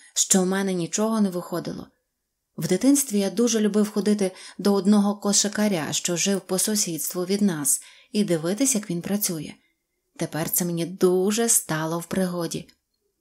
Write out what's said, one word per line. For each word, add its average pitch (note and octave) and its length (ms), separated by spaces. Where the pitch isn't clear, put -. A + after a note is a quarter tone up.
що - 280
в F3+ 40
мене F#3+ 280
нічого G#3+ 480
не G3 80
виходило. - 580
В D#3 100
дитинстві G#3 520
я G3 100
дуже A3+ 300
любив G#3 320
ходити G#3 400
до G3+ 160
одного G3+ 420
кошикаря, G3+ 800
що F3 220
жив F#3 260
по F#3 180
сусідству F3+ 680
від G3+ 160
нас, D#3 400
і G#3 120
дивитись, F3 520
як G#3 140
він F3 120
працює. F#3 520
Тепер D#3+ 320
це - 160
мені E3+ 200
дуже F#3 640
стало E3+ 500
в E3+ 60
пригоді. F3+ 600